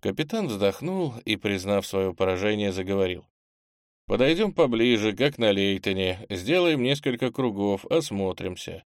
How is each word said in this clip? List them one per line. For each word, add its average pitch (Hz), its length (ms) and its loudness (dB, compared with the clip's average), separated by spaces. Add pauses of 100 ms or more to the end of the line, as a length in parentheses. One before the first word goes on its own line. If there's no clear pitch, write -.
Капитан 156 440 -2
вздохнул 131 680 -2 (100)
и, 107 120 -2
признав 98 500 -2
своё 95 260 0
поражение, 98 580 0
заговорил. 95 560 -2 (800)
«Подойдём 156 460 2
поближе, 113 640 2
как 139 220 0
на 113 120 4
Лейтоне, 98 800 0
сделаем 143 540 2
несколько 127 500 -2
кругов, 101 540 0
осмотримся. 90 1040 -4